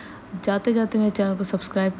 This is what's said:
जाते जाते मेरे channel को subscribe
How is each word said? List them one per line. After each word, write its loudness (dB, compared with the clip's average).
जाते 2
जाते 2
मेरे 4
channel 2
को -2
subscribe 0